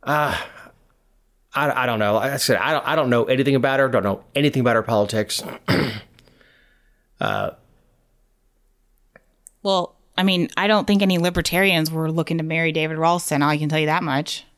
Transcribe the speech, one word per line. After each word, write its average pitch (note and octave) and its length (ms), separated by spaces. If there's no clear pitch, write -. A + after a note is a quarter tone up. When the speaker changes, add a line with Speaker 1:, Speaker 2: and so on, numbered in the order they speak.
Speaker 1:
Uh, D3 340
I, C3+ 300
I - 20
don't A2+ 140
know. G#2 140
Like C3 180
I C#3 60
said, A#2+ 180
I A#2 160
don't, D3 140
I D3+ 100
don't C#3+ 140
know A#2+ 140
anything C3+ 300
about C3+ 240
her. C3+ 100
Don't A#2 140
know G2 220
anything C#3+ 260
about A#2 160
her A2+ 60
politics. G#2+ 600
<clears throat> - 40
Uh, - 320
Speaker 2:
Well, F#3+ 320
I F#3 60
mean, F3+ 320
I F#3+ 100
don't G#3 220
think G3+ 140
any F#3 160
libertarians F3 680
were D#3+ 220
looking E3 280
to E3 40
marry D#3+ 300
David D#3+ 260
Ralston. E3 440
I D3 160
can D3+ 100
tell D#3 100
you D#3 80
that D#3+ 160
much. C#3+ 420